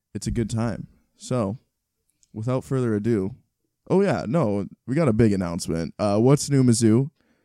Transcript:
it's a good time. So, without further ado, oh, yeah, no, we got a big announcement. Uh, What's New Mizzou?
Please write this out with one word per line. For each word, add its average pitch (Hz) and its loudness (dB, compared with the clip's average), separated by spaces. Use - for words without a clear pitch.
it's 104 -10
a 113 -4
good 107 -4
time. 113 -6
So, 117 -4
without 123 -6
further 127 -2
ado, 104 0
oh, 180 2
yeah, 196 0
no, 107 -2
we 120 -4
got 165 0
a 117 4
big 110 4
announcement. 85 -4
Uh, 101 0
What's 135 4
New 139 2
Mizzou? 117 4